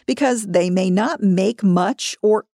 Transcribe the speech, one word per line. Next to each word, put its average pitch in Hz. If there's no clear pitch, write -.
because 247
they 180
may 185
not 214
make 196
much 180
or 214